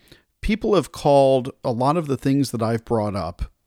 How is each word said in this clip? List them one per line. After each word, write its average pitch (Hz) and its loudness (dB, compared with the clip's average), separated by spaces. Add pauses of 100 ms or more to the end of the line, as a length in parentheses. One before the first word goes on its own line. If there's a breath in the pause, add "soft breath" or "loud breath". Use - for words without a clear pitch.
(420 soft breath)
people 214 0
have 165 0
called 135 2 (120)
a 135 -2
lot 127 0
of 165 -4
the 127 -2
things 139 0
that 120 -4
I've 113 -2
brought 104 -2
up 87 -8 (240)